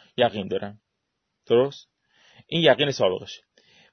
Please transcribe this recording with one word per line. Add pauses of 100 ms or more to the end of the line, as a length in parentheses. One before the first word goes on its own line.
(180)
یقین
دارم. (680)
درست؟ (580)
این
یقین
سابقشه. (520)